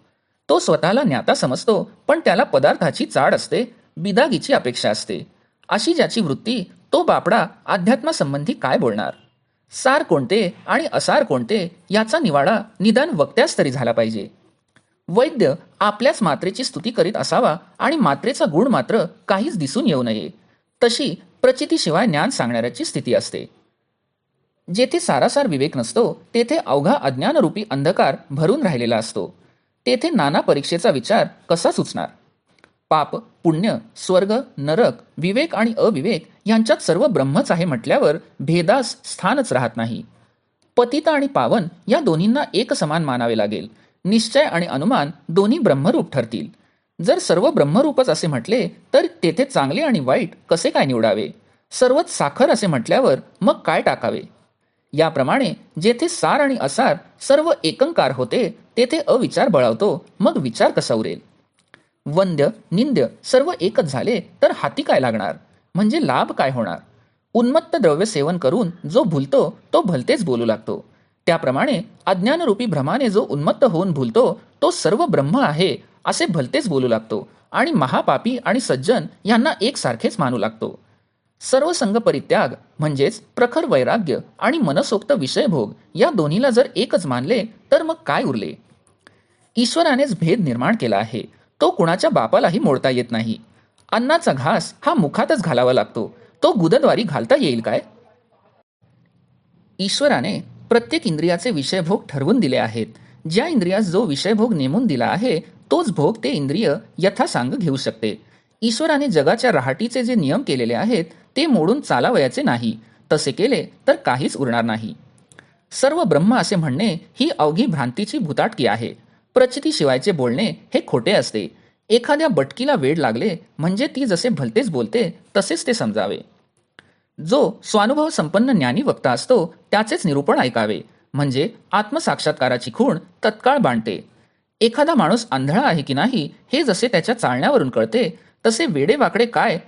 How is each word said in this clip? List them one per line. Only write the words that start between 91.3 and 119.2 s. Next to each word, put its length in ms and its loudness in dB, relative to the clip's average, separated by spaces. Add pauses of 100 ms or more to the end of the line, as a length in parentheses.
तो 100 4
कुणाच्या 400 0
बापालाही 480 2
मोडता 320 2
येत 200 0
नाही. 280 -4 (540)
अन्नाचा 400 0
घास 500 -2
हा 120 0
मुखातच 480 0
घालावा 300 2
लागतो, 440 -2 (260)
तो 100 4
गुदद्वारी 500 2
घालता 380 0
येईल 200 0
काय? 200 -2 (2000)
ईश्वराने 640 0 (300)
प्रत्येक 360 0
इंद्रियाचे 440 0
विषयभोग 580 -2
ठरवून 320 0
दिले 160 2
आहेत. 300 -2 (440)
ज्या 180 0
इंद्रियास 360 0
जो 180 0
विषयभोग 520 0
नेमून 320 0
दिला 200 0
आहे, 340 0 (300)
तोच 200 0
भोग 340 0
ते 60 0
इंद्रिय 440 0 (240)
यथासांग 560 0
घेऊ 220 -2
शकते. 460 -6 (400)
ईश्वराने 460 0
जगाच्या 440 2
राहटीचे 520 -2
जे 100 -2
नियम 280 0
केलेले 320 -2
आहेत, 300 0 (320)
ते 100 0
मोडून 340 2
चालावयाचे 640 0
नाही. 360 -2 (340)
तसे 200 0
केले 340 0 (220)
तर 80 4
काहीच 400 -2
उरणार 280 0
नाही. 300 -4 (760)
सर्व 340 0
ब्रह्म 320 2
असे 200 0
म्हणणे 400 -2 (240)
ही 180 2
अवघी 280 2
भ्रांतीची 520 -4
भुताटकी 480 -2
आहे. 400 -4 (280)